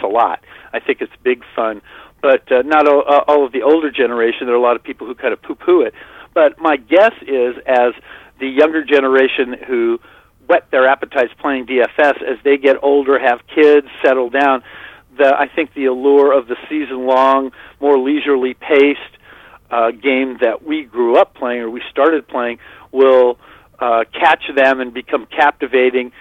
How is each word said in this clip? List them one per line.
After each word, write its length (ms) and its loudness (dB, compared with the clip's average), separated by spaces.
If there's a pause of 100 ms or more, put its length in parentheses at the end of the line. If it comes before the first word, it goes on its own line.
a 40 -4
lot. 360 -2 (300)
I 80 -8
think 200 -6
it's 120 -12 (100)
big 200 -2 (120)
fun. 280 -6 (400)
But, 280 0
uh, 120 2
not 260 2
all, 180 2
uh, 220 2
all 160 2
of 80 -6
the 100 -6
older 280 0
generation, 560 -2
there 80 -2
are 40 2
a 20 0
lot 140 2
of 80 -10
people 240 -16
who 80 -12
kind 200 -6
of 80 -14
poo-poo 400 0
it. 120 -6 (380)
But 260 2
my 180 -2
guess 360 2 (100)
is, 320 -4 (120)
as 260 0 (480)
the 80 -6
younger 340 0
generation 720 0 (120)
who 340 -2 (480)
whet 220 0
their 180 2
appetites 500 -2
playing 280 -6
D 160 0
F 160 -2
S, 180 2 (100)
as 160 -6
they 140 2
get 260 2
older, 360 2
have 220 -2 (140)
kids, 320 4 (160)
settle 280 0
down, 320 0 (560)
the, 180 4
I 100 -2
think 280 -8
the 100 -6
allure 480 2
of 160 0
the 80 -8 (120)
season-long, 840 -2 (280)
more 180 2
leisurely 560 -2
paced, 460 0 (720)
uh, 200 -2
game 500 -4
that 240 -2
we 200 -8
grew 320 -2
up 180 0
playing 260 -8
or 100 -10
we 200 -12
started 360 -2
playing 320 -8 (340)
will, 460 4 (400)
uh, 340 -2
catch 320 0 (100)
them 260 2
and 140 -10
become 320 -8
captivating, 960 -2